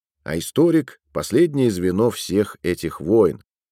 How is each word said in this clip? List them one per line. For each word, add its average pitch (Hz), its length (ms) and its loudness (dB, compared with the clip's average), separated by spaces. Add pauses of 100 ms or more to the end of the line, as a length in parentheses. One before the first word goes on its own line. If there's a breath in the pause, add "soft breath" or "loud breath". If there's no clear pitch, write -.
(220)
а 80 160 -6
историк — 160 640 0 (120)
последнее 135 600 0
звено 92 380 0
всех - 520 -4
этих 85 380 -4
войн, 87 420 2 (300)